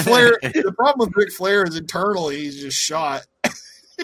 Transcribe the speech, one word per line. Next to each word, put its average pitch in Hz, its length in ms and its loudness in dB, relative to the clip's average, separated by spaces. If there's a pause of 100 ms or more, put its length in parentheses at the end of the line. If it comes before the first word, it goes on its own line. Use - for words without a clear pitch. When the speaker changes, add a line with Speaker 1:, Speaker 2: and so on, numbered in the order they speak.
Speaker 1:
Flair, 240 340 6
Speaker 2:
<laughs> - 20 -16
Speaker 1:
the 196 360 -2
problem 247 320 2
with 190 80 -4
Ric 196 160 0
Flair 196 320 2
is 160 100 -6
internally 165 640 -4
he's 143 240 -10
just 135 160 -8
shot. 151 500 -4 (760)